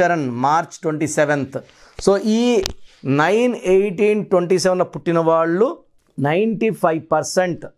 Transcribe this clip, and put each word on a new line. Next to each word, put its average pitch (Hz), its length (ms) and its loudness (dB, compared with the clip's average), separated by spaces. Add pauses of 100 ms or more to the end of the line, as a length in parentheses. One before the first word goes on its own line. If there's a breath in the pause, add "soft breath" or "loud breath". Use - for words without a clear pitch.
చరణ్ 170 300 0
మార్చ్ 143 500 -2
ట్వంటీ 151 260 -4
సెవెంత్. 143 500 -2 (420 soft breath)
So, 196 220 2
ఈ 226 420 2 (420 soft breath)
నైన్ 185 500 2
ఎయిటీన్ 196 720 0
ట్వంటీ 175 320 2
సెవెన్లో 180 280 0
పుట్టిన 170 340 -2
వాళ్ళు 165 580 2 (420)
నైంటీ 208 500 0
ఫైవ్ 165 320 -2 (100)
పర్సెంట్ 156 540 -2 (120)